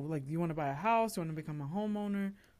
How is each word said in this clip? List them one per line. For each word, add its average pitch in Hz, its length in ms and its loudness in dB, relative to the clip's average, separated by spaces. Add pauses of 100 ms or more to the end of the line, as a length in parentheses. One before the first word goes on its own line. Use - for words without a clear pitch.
like, 151 200 -2
do 143 60 -4
you 160 80 0
wanna 165 140 2
buy 147 140 0
a 139 60 0
house? 220 420 4
You 180 60 -2
wanna 160 100 -2
become 156 280 -6
a 139 60 -4
homeowner? 202 680 0 (280)